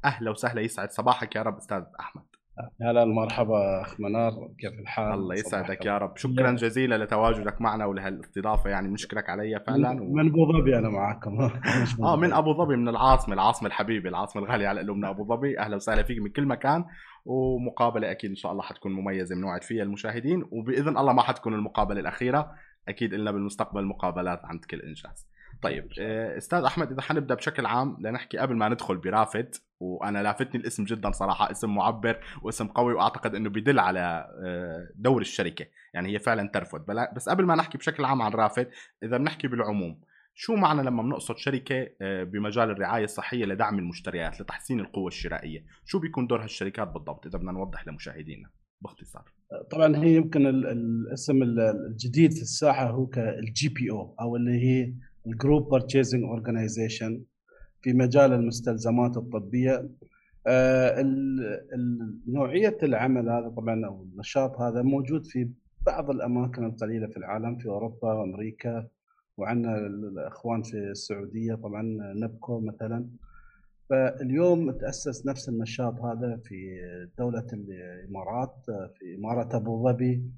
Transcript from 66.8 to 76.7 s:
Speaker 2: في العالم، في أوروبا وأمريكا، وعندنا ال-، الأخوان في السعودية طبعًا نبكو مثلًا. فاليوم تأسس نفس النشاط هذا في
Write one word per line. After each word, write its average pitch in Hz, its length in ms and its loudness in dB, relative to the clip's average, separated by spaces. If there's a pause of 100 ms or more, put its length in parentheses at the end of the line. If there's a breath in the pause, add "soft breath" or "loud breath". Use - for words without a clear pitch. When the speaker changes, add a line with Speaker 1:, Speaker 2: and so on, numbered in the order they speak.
Speaker 2:
في 110 100 -10
العالم، 110 400 -4
في 120 120 -8
أوروبا 110 440 -2
وأمريكا، 110 760 -4 (500)
وعندنا 113 420 -2
ال-، 104 300 -6 (100)
الأخوان 113 440 -4
في 117 160 -8
السعودية 101 760 -6
طبعًا 107 280 -8 (340)
نبكو 117 440 -6
مثلًا. 113 460 -6 (840 soft breath)
فاليوم 139 800 2
تأسس 127 560 -6
نفس 135 220 -6
النشاط 117 520 -4
هذا 117 440 -4
في 92 360 -12 (380)